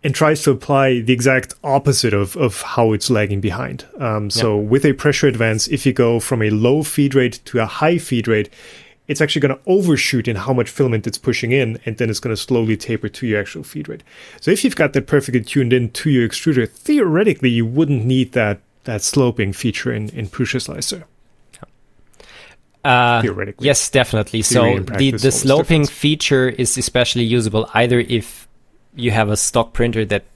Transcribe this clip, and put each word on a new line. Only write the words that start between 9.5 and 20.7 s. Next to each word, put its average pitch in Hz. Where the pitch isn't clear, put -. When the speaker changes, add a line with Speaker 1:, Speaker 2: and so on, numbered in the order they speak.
Speaker 1:
overshoot 165
in 113
how 110
much 123
filament 117
it's 107
pushing -
in, 120
and 110
then 113
it's 107
gonna 113
slowly 113
taper 107
to -
your 107
actual 147
feed 151
rate. 160
So -
if 214
you've 233
got 147
that 139
perfectly 131
tuned 120
in 120
to -
your 120
extruder, 127
theoretically, 202
you 117
wouldn't 135
need 127
that, 104
that 110
sloping 117
feature -
in, 107
in 113
Prusa 127
Slicer. -